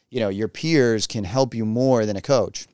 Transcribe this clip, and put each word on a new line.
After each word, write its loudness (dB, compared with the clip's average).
you -6
know, 0
your -2
peers 2
can -6
help 0
you -2
more 2
than -2
a -8
coach. -2